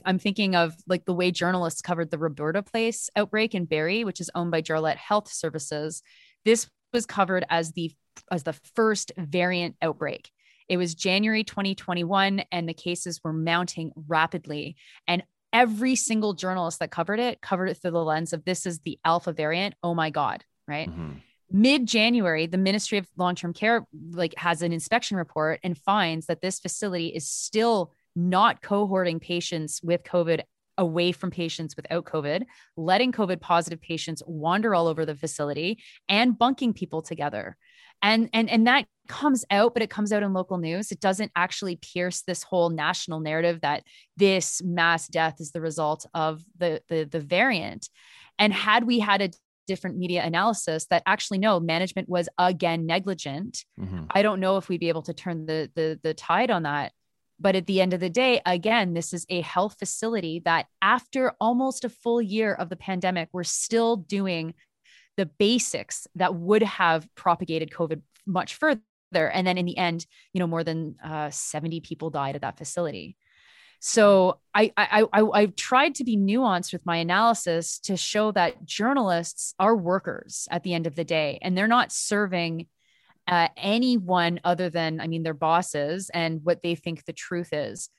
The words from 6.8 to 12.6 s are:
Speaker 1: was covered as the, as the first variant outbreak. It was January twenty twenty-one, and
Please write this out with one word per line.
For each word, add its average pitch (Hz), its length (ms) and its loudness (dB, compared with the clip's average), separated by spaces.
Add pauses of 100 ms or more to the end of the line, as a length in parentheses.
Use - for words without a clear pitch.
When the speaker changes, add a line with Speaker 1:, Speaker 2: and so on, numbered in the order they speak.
Speaker 1:
was 233 120 0
covered 185 440 0
as 165 240 0
the, 165 180 -4 (400)
as 170 120 -2
the 160 100 -4
first - 640 0
variant 175 640 -2
outbreak. 151 500 -4 (380)
It 185 80 2
was 175 180 -2
January 214 480 2
twenty 196 320 -4
twenty-one, 196 680 0 (100)
and 170 160 -4